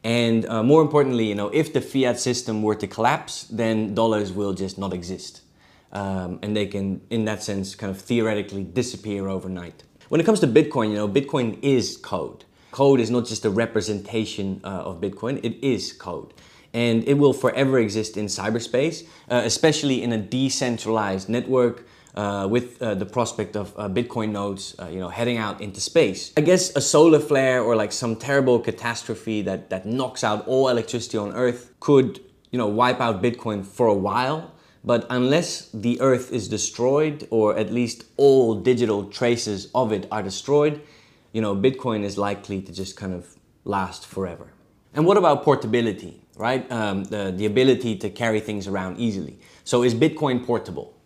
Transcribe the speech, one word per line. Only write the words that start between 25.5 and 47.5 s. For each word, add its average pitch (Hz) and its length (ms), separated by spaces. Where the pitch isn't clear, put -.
into 104 220
space. 117 560
I 156 40
guess 180 320
a 143 60
solar 156 400
flare 131 420
or, 113 140
like, 107 160
some 113 240
terrible 127 440
catastrophe 113 840
that, 95 300
that 92 140
knocks 127 380
out 107 240
all 131 220
electricity 117 480
on 104 160
Earth 123 480
could, 131 400
you 123 80
know, 113 100
wipe 123 340
out 107 200
Bitcoin 110 440
for 120 220
a 104 60
while. 127 600
But 117 280
unless 131 640
the 117 260
Earth 127 320
is 104 140
destroyed, 139 840
or 110 260
at 104 160
least 120 340
all 131 380
digital 107 480
traces 107 720
of 107 160
it 95 200
are 104 120
destroyed, 147 580
you 113 60
know, 104 160
Bitcoin 113 480
is 98 140
likely 101 460
to 82 100
just 92 240
kind 95 160
of 87 220
last 95 440
forever. 90 460
And 156 100
what 208 120
about 156 260
portability, 117 800
right? 123 360
Um, 101 320
the, 98 280
the 95 140
ability 117 520